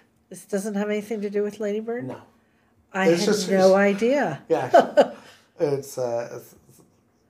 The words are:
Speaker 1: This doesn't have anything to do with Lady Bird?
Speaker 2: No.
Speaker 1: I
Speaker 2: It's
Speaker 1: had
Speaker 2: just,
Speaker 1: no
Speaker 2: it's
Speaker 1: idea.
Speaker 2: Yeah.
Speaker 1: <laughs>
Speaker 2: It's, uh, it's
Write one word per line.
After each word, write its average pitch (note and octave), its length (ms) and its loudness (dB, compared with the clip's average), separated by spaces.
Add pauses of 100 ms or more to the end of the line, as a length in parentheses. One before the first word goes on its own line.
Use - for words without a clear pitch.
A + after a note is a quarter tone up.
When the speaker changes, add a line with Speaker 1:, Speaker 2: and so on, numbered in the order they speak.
(280)
Speaker 1:
This - 180 -20
doesn't G3+ 280 -6
have G#3 140 -2
anything G#3 340 -6
to G#3 80 -6
do G3+ 120 -2
with G#3 160 -6
Lady G#3+ 220 -4
Bird? A3+ 260 -8
Speaker 2:
No. B2+ 140 -12 (720)
Speaker 1:
I F#3+ 160 0
Speaker 2:
It's F3 160 4
Speaker 1:
had - 20 0
Speaker 2:
just, G3 240 0
Speaker 1:
no G3 60 4 (120)
Speaker 2:
it's F#3+ 60 8
Speaker 1:
idea. G3+ 760 0
Speaker 2:
Yeah. - 680 4
Speaker 1:
<laughs> - 60 -20 (360)
Speaker 2:
It's, C#3 380 -4
uh, A#2+ 360 -4
it's - 220 -18 (720)